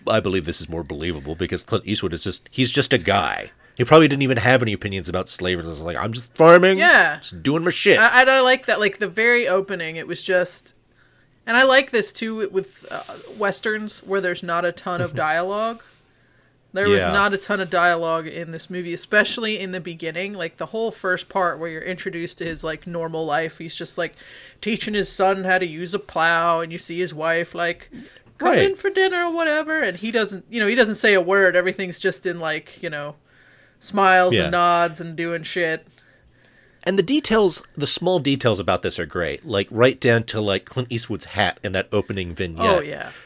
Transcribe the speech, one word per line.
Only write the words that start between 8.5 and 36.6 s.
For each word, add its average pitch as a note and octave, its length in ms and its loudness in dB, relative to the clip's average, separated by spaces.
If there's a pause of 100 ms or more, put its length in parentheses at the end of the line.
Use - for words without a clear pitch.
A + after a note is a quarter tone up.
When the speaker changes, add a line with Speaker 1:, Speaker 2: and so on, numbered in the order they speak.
Speaker 2:
that, G#3+ 140 0
like, G3+ 180 0
the G#3 80 -4
very A#3 400 0
opening, F3+ 500 -2
it D#3+ 120 -10
was E3 140 -8
just, - 520 -2 (720)
and A3+ 100 0
I B3+ 60 6
like C4+ 280 4
this G#3+ 220 -2
too A3 360 -6
with, - 420 -6
uh, - 120 -10 (340)
Westerns G#3+ 600 -4
where G3 220 -4
there's F3 220 -4
not F3 220 -2
a F3 80 -2
ton F3 280 -6
of F3 100 -4
Speaker 1:
Mm-hmm. D3+ 80 -12
Speaker 2:
dialogue. F#3+ 640 -2 (880)
There G3 160 0
was G3+ 140 4
Speaker 1:
Yeah. F3 100 2
Speaker 2:
not G3+ 220 2
a F#3+ 40 -2
ton G3+ 220 -4
of F3+ 100 -6
dialogue E3+ 560 0
in E3 240 -10
this D#3+ 180 -14
movie, F3+ 240 -8
especially G#3 680 0
in F#3+ 120 -8
the F#3 80 -8
beginning. E3+ 540 -8
Like, E3 220 -10
the E3 100 -8
whole A3 240 -6
first F#3 380 -4
part F3 300 -2
where E3 120 -8
you're D#3+ 120 -10
introduced F3 560 -8
to F3 60 -8
his, E3 200 -8
like, D#3+ 220 -8
normal E3 380 -6
life. D#3+ 340 -4
He's E3 160 -14
just, - 220 -12
like, E3+ 180 -6 (460)
teaching G#3+ 340 -4
his G3 160 -2
son F#3+ 340 0
how F#3 140 2
to F#3 80 -2
use E3+ 280 -8
a G3+ 40 -4
plow, E3 640 0
and E3 120 -8
you E3+ 60 -10
see E3+ 200 -10
his F3 160 -4
wife, E3 400 -2
like, E3+ 360 -6 (480)
"Come - 120 0
Speaker 1:
Right. D4+ 140 6
Speaker 2:
in G4 120 0
for G4+ 140 -4
dinner," F#4+ 360 0
or E4+ 60 -4
whatever, D#4 480 -2
and F#3+ 180 -2
he A3 120 -8
doesn't, G3+ 400 -4
you A3+ 100 -4
know, G#3 60 0
he G#3+ 80 0
doesn't A3 220 2
say G#3+ 180 4
a F#3+ 60 6
word. F#3 360 4
Everything's F3+ 420 -2
just F#3 280 -4
in, E3+ 140 -6
like, D#3 420 -8
you E3 80 -8
know, D3 240 -10 (680)
smiles F#3 540 6
Speaker 1:
Yeah. F3 80 4
Speaker 2:
and F3 100 0
nods F3 480 2
and E3 160 -12
doing E3+ 280 -6
shit. E3 420 -4 (960)